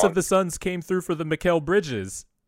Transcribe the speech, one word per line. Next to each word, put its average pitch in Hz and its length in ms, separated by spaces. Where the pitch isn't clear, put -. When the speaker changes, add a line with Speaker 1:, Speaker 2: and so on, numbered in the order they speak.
Speaker 1:
wrong 196 80
Speaker 2:
of 165 40
the 180 80
Suns 190 340
came 180 240
through 185 200
for 170 140
the 160 100
Mikal 160 380
Bridges 139 640